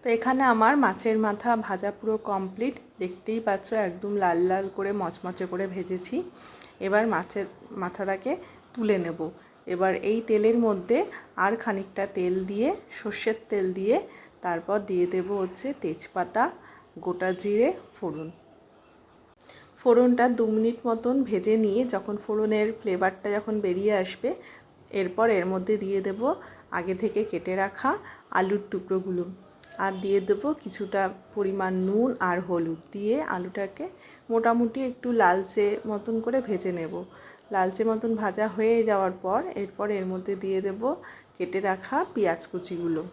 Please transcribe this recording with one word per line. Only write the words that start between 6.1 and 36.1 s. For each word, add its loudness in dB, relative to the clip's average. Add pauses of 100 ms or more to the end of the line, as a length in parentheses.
এবার 4 (100)
মাছের -4 (360)
মাথাটাকে -4 (420)
তুলে 2
নেব। -6 (460)
এবার 2 (180)
এই 2 (100)
তেলের 4 (100)
মধ্যে 2 (460)
আর 4 (100)
খানিকটা -4 (120)
তেল 0 (160)
দিয়ে, 0 (300)
সর্ষের -2 (140)
তেল 0 (120)
দিয়ে, 4 (480)
তারপর -2 (140)
দিয়ে 2
দেব -2 (140)
হচ্ছে -6 (160)
তেজপাতা, -2 (600)
গোটা -2 (100)
জিরে, 2 (280)
ফোড়ন। -8 (1500)
ফোড়নটা 6 (140)
দু 4 (100)
মিনিট 2 (100)
মতন 0 (120)
ভেজে 2 (100)
নিয়ে 2 (140)
যখন -4 (100)
ফোড়নের 2 (120)
ফ্লেভারটা 0
যখন -4 (100)
বেরিয়ে 2 (100)
আসবে, -4 (600)
এরপর 0 (120)
এর 0
মধ্যে 0 (100)
দিয়ে -2
দেব -4 (580)
আগে -4
থেকে 0 (100)
কেটে -4
রাখা -2 (480)
আলুর 0 (100)
টুকরোগুলো, -2 (600)
আর 0 (100)
দিয়ে 4
দেব 2 (200)
কিছুটা -4 (320)
পরিমাণ -2 (140)
নুন 2 (180)
আর 2
হলুদ। -2 (140)
দিয়ে 0 (180)
আলুটাকে -6 (460)
মোটামুটি 2 (120)
একটু -8 (120)
লালচে 4 (240)
মতন -4 (100)